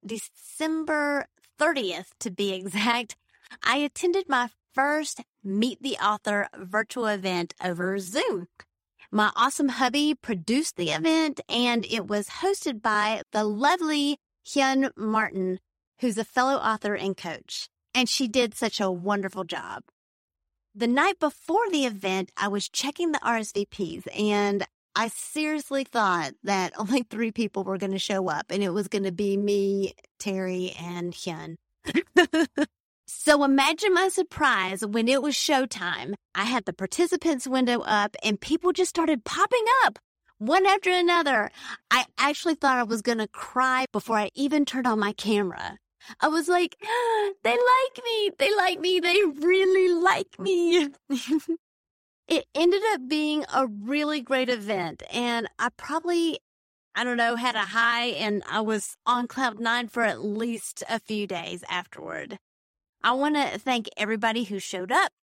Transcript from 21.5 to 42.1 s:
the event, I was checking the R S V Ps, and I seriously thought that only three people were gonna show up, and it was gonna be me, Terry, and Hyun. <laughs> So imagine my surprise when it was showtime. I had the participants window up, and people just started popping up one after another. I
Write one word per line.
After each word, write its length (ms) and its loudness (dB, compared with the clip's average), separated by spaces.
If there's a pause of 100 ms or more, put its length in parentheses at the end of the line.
the 160 2
event, 520 -2
I 100 -2
was 220 -2
checking 420 -2
the 100 0
R 160 0
S 140 -6
V 140 -2
Ps, 420 -8 (100)
and 480 2 (300)
I 120 0
seriously 760 -4
thought 500 0 (100)
that 340 0
only 260 0
three 280 -4
people 320 -2
were 160 -4
gonna 180 -2
show 320 -2
up, 200 -4
and 140 -2
it 60 0
was 180 -2
gonna 240 -2
be 240 0
me, 600 0 (240)
Terry, 600 -4
and 320 -6
Hyun. 440 -10 (300)
<laughs> 840 2 (400)
So 360 4
imagine 520 4
my 140 4
surprise 760 0
when 220 0
it 160 4
was 100 0
showtime. 800 0 (220)
I 80 2
had 220 0
the 80 -4
participants 760 0
window 340 2
up, 420 0
and 160 0
people 320 0
just 180 0
started 360 0
popping 400 2 (180)
up 140 2 (400)
one 300 4
after 240 4
another. 580 2 (400)
I 160 4 (140)